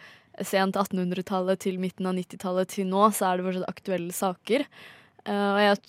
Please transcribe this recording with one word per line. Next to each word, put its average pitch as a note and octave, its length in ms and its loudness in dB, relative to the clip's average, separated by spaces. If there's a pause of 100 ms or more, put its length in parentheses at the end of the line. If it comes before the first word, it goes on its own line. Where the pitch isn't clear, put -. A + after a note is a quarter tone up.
(460)
sent F#3+ 320 2
attenhundretallet F#3 800 0
til F#3 220 -2
midten F#3 260 -4
av F#3 80 0
nittitallet F3+ 540 -2
til G3 180 -4
nå, G3 240 6
så F#3+ 220 0
er F3+ 80 0
det F#3 80 -4
fortsatt F#3 240 -4
aktuelle F3 400 -4
saker. G3+ 540 -2 (580)
Eh, G3+ 240 0
og G3+ 100 2
jeg G#3 300 4